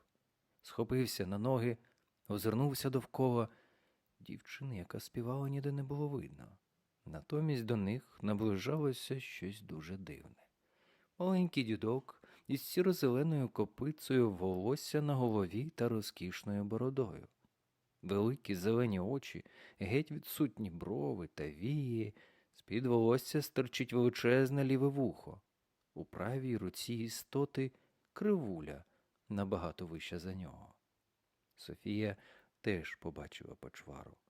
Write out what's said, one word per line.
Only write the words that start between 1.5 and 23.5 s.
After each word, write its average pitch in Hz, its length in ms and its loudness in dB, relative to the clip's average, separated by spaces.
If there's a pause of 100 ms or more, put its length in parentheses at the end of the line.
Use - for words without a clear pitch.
озирнувся 117 640 0
довкола. 123 580 2 (720)
Дівчини, - 560 -10
яка 90 240 -8
співала, 127 480 -4
ніде 139 240 -2
не 139 100 -2
було 143 260 -2
видно. - 500 -8 (480)
Натомість 135 580 -2
до 113 120 2
них 104 460 -2
наближалося 110 1000 0
щось 110 420 -10
дуже 82 340 -10
дивне. - 480 -16 (760)
Маленький 180 460 4
дідок 110 580 -2 (240)
із 135 160 -2
сіро-зеленою 151 840 2
копицею 127 840 2
волосся 95 680 0
на 147 120 2
голові 113 560 2
та 120 180 0
розкішною 101 760 -4
бородою. 120 640 -2 (720)
Великі 101 520 0
зелені 107 460 2
очі, 131 440 -4 (340)
геть 127 340 0
відсутні 123 580 -2
брови 98 640 -4
та 151 160 -6
вії, 113 640 -2 (400)
з-під 120 320 -2
волосся 120 560 6
стирчить 127 500 -2